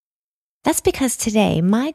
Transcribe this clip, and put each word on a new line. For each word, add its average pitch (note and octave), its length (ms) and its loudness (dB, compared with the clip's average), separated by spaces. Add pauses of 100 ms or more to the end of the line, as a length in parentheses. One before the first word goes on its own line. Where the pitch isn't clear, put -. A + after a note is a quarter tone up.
(640)
That's D#4+ 180 -2
because C4+ 360 0
today, G3 440 0
my A3+ 340 0